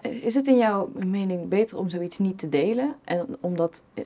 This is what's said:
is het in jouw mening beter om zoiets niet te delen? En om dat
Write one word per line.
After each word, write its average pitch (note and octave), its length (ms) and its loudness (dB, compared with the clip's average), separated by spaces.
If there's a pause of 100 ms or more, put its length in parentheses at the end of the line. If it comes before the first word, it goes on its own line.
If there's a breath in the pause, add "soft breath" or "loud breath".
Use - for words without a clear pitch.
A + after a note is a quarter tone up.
is - 340 -4
het C#4 120 2
in C4 100 8
jouw G3+ 360 2
mening F#3+ 560 -2
beter G3+ 280 2
om F#3+ 120 -2
zoiets F3 300 -6
niet F#3+ 180 0
te D#3+ 120 -6
delen? A3+ 540 2
En F3 380 -4
om F3+ 160 -2
dat E3 260 -2 (220)